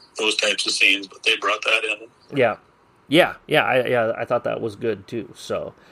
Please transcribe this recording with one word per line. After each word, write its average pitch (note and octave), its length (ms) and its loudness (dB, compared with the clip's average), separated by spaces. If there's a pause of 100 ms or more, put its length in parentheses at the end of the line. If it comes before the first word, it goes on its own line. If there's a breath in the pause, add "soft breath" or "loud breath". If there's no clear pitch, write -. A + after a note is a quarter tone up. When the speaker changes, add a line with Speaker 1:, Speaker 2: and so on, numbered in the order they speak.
(180)
Speaker 1:
those G#2+ 180 0
types G#2 300 0
of - 60 -2
scenes, G2+ 340 2
but - 160 -20
they A2 140 2
brought - 280 -2
that A2 200 0
in. - 540 -8
Speaker 2:
Yeah. A2+ 180 4 (520)
Yeah, C#3+ 260 4 (120)
yeah, C#3+ 180 4
I, B2 220 4
yeah, A#2 300 2
I A#2 80 -6
thought A#2+ 200 0
that A2 180 -2
was G#2+ 140 -6
good, G#2 300 -4
too. - 280 -8
So, E2 400 -8 (180 loud breath)